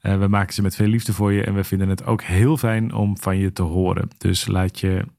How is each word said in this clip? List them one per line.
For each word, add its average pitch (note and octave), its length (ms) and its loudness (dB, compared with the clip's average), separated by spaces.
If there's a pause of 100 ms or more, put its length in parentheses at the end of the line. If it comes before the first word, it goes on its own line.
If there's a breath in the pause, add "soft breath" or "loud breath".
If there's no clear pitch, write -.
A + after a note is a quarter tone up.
Eh, F#2+ 180 2
we G2 80 2
maken G2 260 2
ze - 80 -2
met G2 140 0
veel G#2 120 2
liefde A2+ 260 0
voor G2+ 200 2
je G2+ 100 2
en G2 120 -2
we G2 80 0
vinden F#2+ 260 0
het F#2+ 160 -4
ook A2+ 160 0
heel A2+ 360 2
fijn A2 360 0
om G2+ 240 0
van F#2+ 200 -2
je F#2+ 160 0
te - 80 -4
horen. F2+ 460 0 (100)
Dus F#2 300 -2
laat F#2 320 -2
je F#2+ 260 -2 (140)